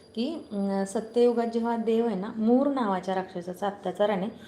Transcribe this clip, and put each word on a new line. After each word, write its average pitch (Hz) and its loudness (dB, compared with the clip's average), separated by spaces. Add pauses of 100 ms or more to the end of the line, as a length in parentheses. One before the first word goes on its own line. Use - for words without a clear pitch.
(140)
की, 262 -4
अं, 196 -4
सत्ययुगात 233 2
जेव्हा 233 -2
देव 226 2
आहे 214 -2
ना, 202 -6
मूर 240 4
नावाच्या 196 0
राक्षसाचा 180 -6
अत्याचाराने 202 0 (220)